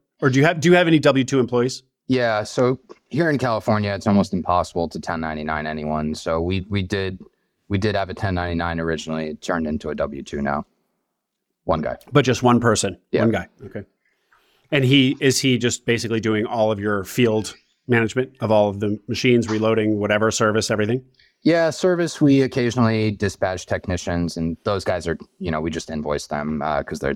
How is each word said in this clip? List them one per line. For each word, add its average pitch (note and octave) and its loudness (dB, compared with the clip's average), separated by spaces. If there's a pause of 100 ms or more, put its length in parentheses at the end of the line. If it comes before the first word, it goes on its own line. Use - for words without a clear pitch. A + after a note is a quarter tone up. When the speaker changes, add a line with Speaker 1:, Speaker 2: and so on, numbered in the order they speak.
(220)
Speaker 1:
Or C#3 4
do B2+ 2
you C#3+ 6
have, E3 2
do D3+ 4
you F3 8
have F3 6
any D#3+ 6
W C3+ 4
two C3+ 0
employees? B2 0 (240)
Speaker 2:
Yeah. A#2 0
So B2+ -2 (300)
here D#3+ 0
in D3 2
California, G#2+ -2
it's F#2+ -6
almost G2+ 2
impossible F2 -2
to - -12
ten E2+ -8
ninety-nine D#2 -6
anyone. D#2 -4
So E2 -4
we, F2+ -4
we G2+ -2
did, F#2+ -6 (480)
we G2+ -2
did G2+ 0
have G2 -4
a F#2 -10
ten F#2+ -4
ninety-nine E2+ -4
originally. D#2+ -6
It D2+ -12
turned E2+ -4
into D2+ -6
a D2 -6
W C#2+ -6
two C#2+ -10
now. C#2+ -4 (1000)
One D#2+ 0
guy. B1+ -6 (140)
Speaker 1:
But C#3 4
just A#2+ 0
one A#2+ 6
person? G#2 0 (140)
Speaker 2:
Yeah. - 2
Speaker 1:
One A2+ 2
guy. F#2 -4 (180)
Okay. G2 -12 (880)
And C#3 2
he, C3+ 4
is C#3 2
he B2+ 2
just A#2 -2
basically A2+ 0
doing G#2+ 0
all A2 0
of G2+ -2
your G2+ -2
field A2 0 (360)
management A#2+ 0
of A2 -2
all G#2 6
of G2 -6
the G#2 -2
machines, A#2+ 2
reloading, G#2+ 2
whatever, G#2 2
service, G#2+ 0
everything? A2 -2 (400)
Speaker 2:
Yeah, E3 4
service, F3 0
we C#3 6
occasionally A2+ 2
dispatch G2 -4
technicians, F2 -4
and E2 -4
those G2 -2
guys F2 -4
are, D#2+ -2 (220)
you F2 -6
know, D#2 -2
we E2 -2
just D#2+ -8
invoice D2 -4
them, D2+ -6
uh, D2 -2
'cause D#2 -10
they're, C#2 -4